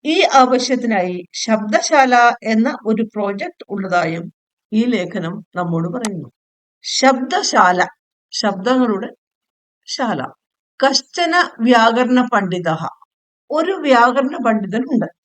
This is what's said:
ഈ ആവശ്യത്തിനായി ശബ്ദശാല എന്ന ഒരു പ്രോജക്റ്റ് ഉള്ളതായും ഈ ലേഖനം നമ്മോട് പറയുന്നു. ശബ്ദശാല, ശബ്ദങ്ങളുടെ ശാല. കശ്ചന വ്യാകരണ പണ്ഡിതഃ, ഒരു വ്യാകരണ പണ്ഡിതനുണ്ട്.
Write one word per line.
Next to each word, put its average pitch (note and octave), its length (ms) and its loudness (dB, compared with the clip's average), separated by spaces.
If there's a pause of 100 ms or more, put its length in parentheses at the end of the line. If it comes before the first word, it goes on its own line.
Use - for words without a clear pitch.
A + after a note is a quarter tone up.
ഈ E4 160 2
ആവശ്യത്തിനായി B3 1120 2
ശബ്ദശാല B3 800 2 (280)
എന്ന A3+ 420 0
ഒരു A3 180 0
പ്രോജക്റ്റ് G#3 680 -6
ഉള്ളതായും E3+ 600 -2 (420)
ഈ A3 120 2
ലേഖനം F#3+ 580 -4 (120)
നമ്മോട് E3+ 340 -2
പറയുന്നു. G3 420 -8 (520)
ശബ്ദശാല, A#3+ 1040 0 (440)
ശബ്ദങ്ങളുടെ G3+ 760 -2 (760)
ശാല. G3+ 380 -4 (600)
കശ്ചന E4+ 640 0 (100)
വ്യാകരണ A#3 760 4
പണ്ഡിതഃ, F3 540 -2 (640)
ഒരു E4 220 -2
വ്യാകരണ C4+ 720 2
പണ്ഡിതനുണ്ട്. A3 600 -2 (200)